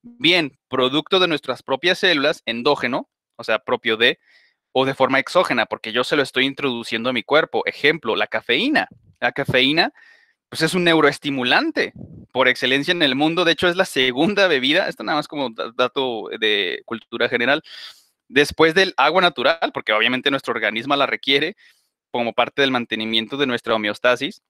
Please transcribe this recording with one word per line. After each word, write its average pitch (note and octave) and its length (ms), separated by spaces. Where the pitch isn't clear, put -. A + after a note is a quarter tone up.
bien, D#3 560
producto C3 500
de F3+ 80
nuestras C#3+ 380
propias E3+ 340
células, D#3+ 480
endógeno, B2+ 600
o A#2 80
sea, A2 140
propio A#2 380
de, A#2 240
o C3 100
de C3+ 80
forma C3 260
exógena, C#3+ 460
porque A2 260
yo B2 100
se - 140
lo C#3 60
estoy B2+ 240
introduciendo B2 640
a - 20
mi A#2 100
cuerpo. D3 420
Ejemplo, C#3+ 520
la G#2 100
cafeína. C#3+ 600
La B2 100
cafeína, C#3+ 640
pues, - 140
es E3 120
un F3+ 80
neuroestimulante D3 1120
por B2+ 160
excelencia C3+ 420
en F3 120
el C3+ 120
mundo. D#3+ 300
De E3 80
hecho, F3+ 160
es F3 80
la F#3 80
segunda D#3+ 640
bebida, C#3+ 400
esto - 160
nada D#3+ 140
más D3+ 100
como C#3 220
da-, A2+ 260
dato B2 480
de G2+ 460
cultura A#2 420
general, B2+ 340
después D3+ 460
del F#3+ 220
agua D#3 260
natural, E3 500
porque A#2 200
obviamente B2 400
nuestro C3 200
organismo A2+ 440
la C#3 100
requiere C#3 500
como A#2 220
parte B2 300
del C3 100
mantenimiento A2+ 640
de C#3 100
nuestra A#2 300
homeostasis. A#2+ 720